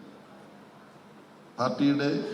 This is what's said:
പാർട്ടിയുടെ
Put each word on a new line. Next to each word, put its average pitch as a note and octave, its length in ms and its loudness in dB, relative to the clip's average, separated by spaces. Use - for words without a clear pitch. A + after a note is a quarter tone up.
പാർട്ടിയുടെ C#3+ 500 2